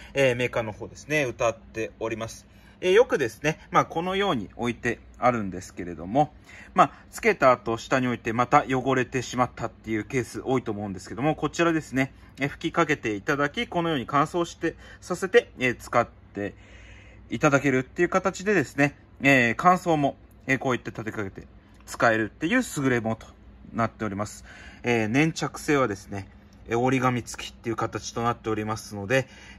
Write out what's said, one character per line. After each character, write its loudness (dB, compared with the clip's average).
え 4
ー、 0
メ 0
ー -2
カ -2
ー -4
の -6
方 -12
で -16
す -20
ね、 0
謳 0
っ -10
て -8
お -4
り -4
ま -6
す。 -18
え 2
ー、 6
よ 8
く 0
で 0
す -18
ね、 0
ま 6
あ、 4
こ -6
の -2
よ 2
う 2
に -6
置 -2
い -4
て -4
あ 4
る -2
ん -4
で -8
す -18
け -10
れ -10
ど -12
も、 0
ま 8
あ、 0
つ -12
け 4
た 6
後 0
下 0
に 0
置 -2
い -8
て -4
ま 2
た 2
汚 0
れ 2
て -4
し -8
ま 4
っ -4
た -6
っ -6
て -12
い 0
う -4
ケ -4
ー -4
ス -10
多 2
い -2
と -6
思 -6
う -6
ん -6
で -8
す -18
け -10
ど -6
も、 0
こ -2
ち 0
ら 4
で 0
す -14
ね、 0
え -2
ー、 -2
吹 -6
き -20
か 4
け 0
て -4
い -8
た -2
だ 0
き、 -4
こ -4
の -2
よ 0
う -2
に -4
乾 2
燥 -2
し -12
て、 -4
さ -6
せ -4
て、 -8
え 0
ー、 -6
使 -4
っ 0
て -10
い -6
た 4
だ 4
け 2
る 4
っ 0
て -2
い 6
う 0
形 -2
で 0
で 4
す -10
ね、 0
え 6
ー、 -2
乾 6
燥 2
も、 0
え 2
ー、 -4
こ -2
う 2
い -2
っ -4
て -10
立 -10
て -6
か -6
け -8
て -16
使 4
え 2
る 2
っ -6
て -6
い 2
う 4
優 0
れ 2
も -2
の -2
と -20
な 0
っ -2
て -8
お -4
り -8
ま -4
す。 -16
え 2
ー、 -2
粘 4
着 -6
性 2
は 4
で -4
す -18
ね、 -10
え -2
ー、 2
折 2
り 0
紙 0
付 -12
き -12
っ -16
て -8
い 0
う -2
形 -6
と -4
な 0
っ -8
て -6
お 0
り -4
ま -4
す -14
の -8
で、 2